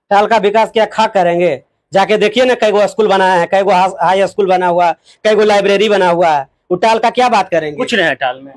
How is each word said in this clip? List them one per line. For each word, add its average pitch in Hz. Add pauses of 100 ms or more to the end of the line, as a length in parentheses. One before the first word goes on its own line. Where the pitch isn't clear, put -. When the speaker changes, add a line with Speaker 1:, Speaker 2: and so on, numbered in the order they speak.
(100)
Speaker 1:
टाल 202
का 220
विकास 208
क्या 220
खा 220
करेंगे? 175 (300)
जाके 190
देखिए 208
ना, 254
कई 233
गो 202
स्कूल 214
बनाया 190
है, 202
कई 202
गो 196
हा-, 185
हाई 190
स्कूल 196
बना 185
हुआ, 175
कई -
गो 214
लाइब्रेरी 202
बना 190
हुआ 170
है। 139 (220)
वो 180
टाल 220
का 233
क्या 247
बात 208
करेंगे? 156
Speaker 2:
कुछ -
नहीं 185
है 143
टाल 131
में। 139